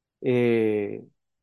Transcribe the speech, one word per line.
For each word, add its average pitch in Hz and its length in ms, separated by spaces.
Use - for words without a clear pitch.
eh, 113 800